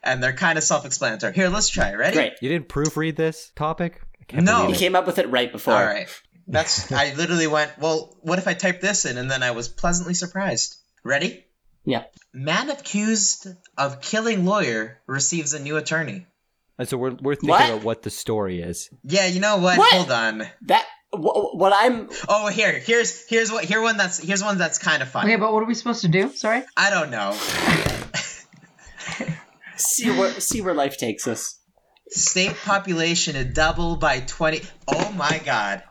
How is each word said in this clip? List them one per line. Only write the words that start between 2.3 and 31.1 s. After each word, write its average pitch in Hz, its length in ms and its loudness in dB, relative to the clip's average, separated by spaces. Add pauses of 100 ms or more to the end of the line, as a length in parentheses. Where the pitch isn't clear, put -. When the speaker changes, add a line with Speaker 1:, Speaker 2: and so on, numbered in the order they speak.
Speaker 3:
You 123 80 -4
didn't 160 200 -2
proofread 156 480 -2
this 160 400 -4
topic? 160 440 -4 (200)
I - 40 -20
can't 160 200 2
Speaker 1:
No. 220 180 6
Speaker 3:
believe 151 60 2
Speaker 2:
He 143 160 0
Speaker 3:
it. - 20 4
Speaker 2:
came 185 80 2
up 180 120 4
with 180 120 0
it 170 120 2
right 123 200 2
before. 113 240 0
Speaker 1:
All 98 100 6
right. 104 240 -2 (380)
That's, - 460 0
I 139 220 0
literally 165 340 0
went, 151 300 0
"Well, 156 420 -2
what 175 180 0
if 185 80 -2
I 180 80 0
type 180 260 -2
this 196 240 0
in?" 123 140 -4
And 127 120 -4
then 131 120 0
I 123 80 0
was 120 180 -4
pleasantly 175 460 0
surprised. - 600 -4 (260)
Ready? 143 420 -2 (400)
Speaker 2:
Yeah. 123 200 0 (280)
Speaker 1:
Man 170 380 -2
accused 220 760 -2 (280)
of 135 240 -4
killing 220 440 0
lawyer 123 600 0
receives 147 480 -2
a 151 40 -6
new 147 180 -6
attorney. 143 500 -4 (520)
Speaker 3:
And 123 100 -6
so 135 80 -4
we're, 127 140 -2 (100)
we're 139 140 0
thinking 147 160 -2
Speaker 2:
What? 208 200 8
Speaker 3:
about 107 140 -4
what 113 180 -2
the 107 80 -6
story 98 520 -2
is. 87 260 -8 (160)
Speaker 1:
Yeah, 185 220 2
you 180 140 0
know 208 180 2
what? 180 180 4
Speaker 2:
What? 440 160 8
Speaker 1:
Hold - 180 2
on. 110 360 0 (160)
Speaker 2:
That, - 240 4 (260)
wh-, 156 420 0
what 190 220 6
I'm 226 320 4 (180)
Speaker 1:
Oh, 208 220 2
here, 202 300 2
here's, 226 500 0
here's 226 240 2
what, 214 140 -2
here 220 160 2
one 226 160 2
that's, 180 200 0
here's 190 240 -2
one 208 140 0
that's 170 220 0
kinda 151 260 0
funny. 202 280 0
Speaker 4:
Okay, 226 80 4
but 220 120 2
what 214 100 4
are 226 40 -2
we 233 80 0
supposed 233 280 -4
to 185 60 2
do? 190 240 4
Sorry? 226 300 -2 (160)
Speaker 1:
I 185 100 2
don't 165 220 0
know. 104 260 -4
<laughs> - 1900 -4 (500)
Speaker 2:
See - 340 0
where, 254 200 2 (100)
see 226 200 -2
where 185 140 0
life 139 240 0
takes 110 280 -4